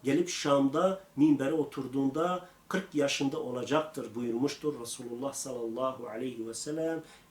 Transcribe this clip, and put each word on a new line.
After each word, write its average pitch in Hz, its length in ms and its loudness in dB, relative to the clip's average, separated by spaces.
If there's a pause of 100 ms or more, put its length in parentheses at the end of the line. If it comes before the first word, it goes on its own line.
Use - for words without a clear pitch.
gelip 147 260 2
Şam'da 147 760 4 (120)
minbere 139 380 6
oturduğunda 143 960 0 (180)
kırk 185 280 -4
yaşında 143 440 2
olacaktır." 123 760 -2
buyurmuştur 123 680 -2
Resulullah 120 520 -8
sallallahu 123 720 -4
aleyhi 113 400 -6
ve 113 60 -8
sellem. 160 500 -4 (280)